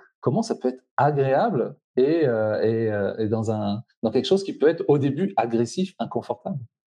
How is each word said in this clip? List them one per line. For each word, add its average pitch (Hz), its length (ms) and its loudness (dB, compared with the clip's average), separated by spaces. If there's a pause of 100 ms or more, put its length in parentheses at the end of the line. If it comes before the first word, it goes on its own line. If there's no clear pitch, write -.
(200)
comment 175 240 0
ça - 100 -4
peut - 140 -2
être 127 160 -6 (140)
agréable 139 800 2 (220)
et, 147 300 4
euh, 107 340 0
et, 113 300 2
euh, 101 260 -2
et 110 120 -2
dans 110 220 -2
un, 104 300 -2 (220)
dans 113 80 0
quelque 127 160 0
chose 196 160 2
qui - 120 -8
peut 143 140 2
être 165 180 -2
au 143 120 4
début 143 380 -2
agressif, 120 600 -2
inconfortable. 120 640 -6 (280)